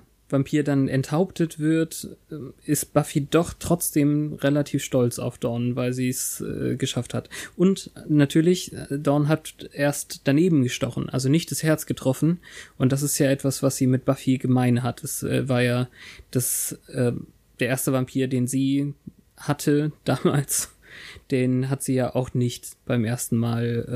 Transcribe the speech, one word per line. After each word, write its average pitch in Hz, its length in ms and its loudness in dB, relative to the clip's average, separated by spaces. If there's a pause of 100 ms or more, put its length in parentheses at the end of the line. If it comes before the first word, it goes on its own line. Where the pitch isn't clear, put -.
(320)
Vampir 139 320 2
dann 139 240 2
enthauptet 156 680 0
wird, 160 580 -2 (140)
äh, 156 60 -12 (280)
ist - 300 -2
Buffy 147 320 0
doch 165 320 2
trotzdem 151 760 0
relativ 143 500 0
stolz 123 340 0
auf 120 220 -6
Dawn, 120 360 -2
weil 127 180 -2
sie's, 127 480 -4
äh, 123 340 -4
geschafft 127 400 -4
hat. - 140 -8 (280)
Und 185 320 2 (180)
natürlich, 160 680 2
äh, - 260 -6
Dawn 147 280 2
hat 156 280 -2 (180)
erst - 520 -2
daneben 151 360 4
gestochen, - 480 -2
also 131 200 0
nicht 165 200 2
das - 140 -6
Herz 156 240 0
getroffen. 147 520 0 (380)
Und 131 140 4
das 139 100 0
ist 143 160 -2
ja 143 140 4
etwas, 139 320 0
was 135 140 0
sie 131 100 2
mit 127 180 2
Buffy 131 320 2
gemein 123 460 2
hat. 117 200 -6
Es, - 200 -8
äh, 127 260 0
war 123 140 2
ja 123 240 2 (420)
das, - 480 -2 (120)
äh, 123 240 0 (460)
der 127 80 0
erste 131 240 0
Vampir, 131 360 0
den 127 180 0
sie 139 480 0 (420)
hatte 151 600 0
<laughs> - 60 -20
damals. - 640 0 (640)
Den 127 400 2
hat 131 100 -2
sie 131 140 -2
ja 127 180 0
auch 127 220 -2
nicht 123 320 -2 (180)
beim 120 180 0
ersten 117 340 -2
Mal, 117 580 -2